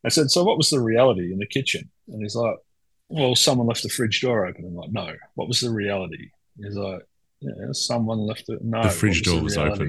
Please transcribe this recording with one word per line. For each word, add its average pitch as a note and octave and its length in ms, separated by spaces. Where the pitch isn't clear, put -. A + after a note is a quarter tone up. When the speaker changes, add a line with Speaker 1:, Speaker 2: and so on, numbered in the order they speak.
Speaker 1:
I D#3+ 60
said, D3 200
"So F3 140
what A3 140
was D3+ 120
the C#3 100
reality A2+ 520
in F#2+ 60
the G2+ 80
kitchen?" - 440
And A2 140
he's G#2 140
like, A2+ 200
"Well, C3+ 260
someone B2 320
left A#2 160
the A2 60
fridge A2 320
door A#2 260
open." E2+ 200
I'm F2 100
like, F2 160
"No, G#2+ 220
what - 140
was A#2+ 120
the B2 100
reality?" G2+ 580
He's G2+ 200
like, G2 260
"Yeah, A2+ 320
someone A2+ 460
left G#2+ 300
it." A2 140
"No, A2+ 220
Speaker 2:
The G#2 60
fridge F#2+ 360
Speaker 1:
what E2 160
was D2+ 140
Speaker 2:
door D2+ 100
Speaker 1:
the - 60
Speaker 2:
was - 80
Speaker 1:
reality?" - 80